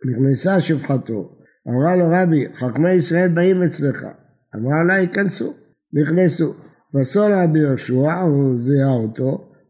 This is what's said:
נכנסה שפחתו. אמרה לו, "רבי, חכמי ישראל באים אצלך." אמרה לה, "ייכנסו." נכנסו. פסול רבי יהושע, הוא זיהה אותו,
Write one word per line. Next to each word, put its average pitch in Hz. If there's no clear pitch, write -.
נכנסה 135
שפחתו. 131
אמרה 143
לו, 180
"רבי, 170
חכמי 135
ישראל 180
באים 180
אצלך." 143
אמרה 135
לה, 185
"ייכנסו." 185
נכנסו. 156
פסול 208
רבי 165
יהושע, 135
הוא 143
זיהה 135
אותו, 127